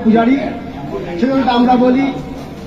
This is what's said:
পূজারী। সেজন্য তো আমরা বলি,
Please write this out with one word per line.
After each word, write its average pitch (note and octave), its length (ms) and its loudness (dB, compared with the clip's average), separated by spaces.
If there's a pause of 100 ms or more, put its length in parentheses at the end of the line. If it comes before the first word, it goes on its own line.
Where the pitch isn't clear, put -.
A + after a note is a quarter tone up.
পূজারী। A#3 320 4 (840)
সেজন্য C4+ 240 0
তো B3+ 60 2
আমরা B3 260 4
বলি, B3+ 360 2 (540)